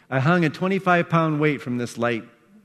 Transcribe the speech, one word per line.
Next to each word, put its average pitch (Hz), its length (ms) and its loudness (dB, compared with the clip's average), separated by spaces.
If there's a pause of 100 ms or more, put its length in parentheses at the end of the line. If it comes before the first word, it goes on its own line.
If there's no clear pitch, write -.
I 131 100 0
hung 170 260 2
a 143 60 0
twenty-five 185 580 0
pound 160 300 2
weight 147 240 0
from 123 140 -4
this 117 200 -6
light 117 260 -2 (420)